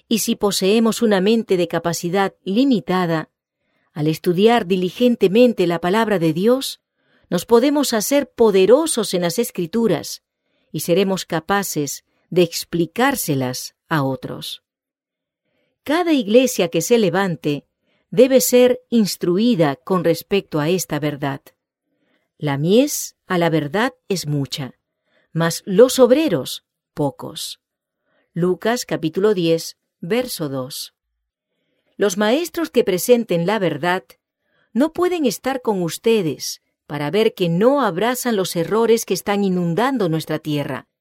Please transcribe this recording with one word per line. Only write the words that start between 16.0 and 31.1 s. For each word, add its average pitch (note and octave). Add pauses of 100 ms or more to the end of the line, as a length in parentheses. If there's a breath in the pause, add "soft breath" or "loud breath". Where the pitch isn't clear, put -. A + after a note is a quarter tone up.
iglesia A3
que E3+
se A#3
levante E3+ (440)
debe B3+
ser B3
instruida F3+
con F3+
respecto E3+
a D3
esta E3+
verdad. C#3+ (960)
La C#3+
mies G#3 (120)
a F#3
la E3+
verdad D#3+ (160)
es E3+
mucha, C#3+ (580)
mas E3
los A3+
obreros B3 (280)
pocos. - (720)
Lucas F3+
capítulo G3
diez, E3 (240)
verso G3
dos. C3+ (1040)